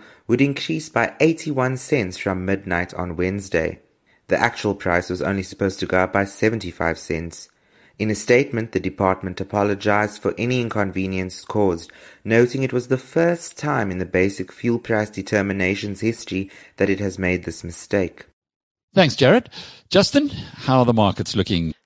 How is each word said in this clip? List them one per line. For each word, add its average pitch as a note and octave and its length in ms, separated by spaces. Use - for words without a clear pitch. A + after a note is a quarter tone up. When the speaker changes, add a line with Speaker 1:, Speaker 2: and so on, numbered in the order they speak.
Speaker 1:
would A#2+ 140
increase C#3+ 480
by - 300
eighty-one C#3+ 560
cents A2+ 420
from F#2 280
midnight F2+ 480
on F2 220
Wednesday. F2+ 640
The F#2 120
actual G#2 360
price F2+ 340
was F2+ 140
only G2 180
supposed - 380
to F#2 80
go F#2 140
up F#2 120
by G2 120
seventy-five F#2 720
cents. E2 500
In G#2+ 120
a G#2 40
statement, A2+ 460
the - 60
department F#2+ 640
apologized G#2 800
for - 160
any B2 240
inconvenience F#2+ 840
caused, F2+ 480
noting B2 380
it B2+ 100
was B2 180
the C3 140
first E3+ 420
time C3+ 320
in F2+ 80
the F#2 80
basic F#2 460
fuel A#2 260
price G#2+ 320
determination's G2 920
history G2 500
that G2 160
it G2 80
has G2 180
made F2+ 260
this - 200
mistake. - 640
Speaker 2:
Thanks, D#3+ 220
Jared. F3+ 340
Justin, C#4+ 400
how - 480
are B2 80
the A#2+ 80
markets G2+ 420
looking? E2+ 380